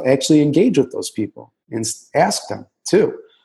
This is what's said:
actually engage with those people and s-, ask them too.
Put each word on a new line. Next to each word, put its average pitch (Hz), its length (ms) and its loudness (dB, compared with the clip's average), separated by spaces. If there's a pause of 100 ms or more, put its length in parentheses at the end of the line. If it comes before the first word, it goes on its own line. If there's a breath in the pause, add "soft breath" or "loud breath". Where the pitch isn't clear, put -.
actually 139 360 4
engage 156 360 2
with 131 140 0
those 98 180 -8
people - 440 -10 (180)
and 113 100 -6
s-, - 340 -10
ask 185 320 -2
them 101 180 -12 (200)
too. - 320 2 (260 soft breath)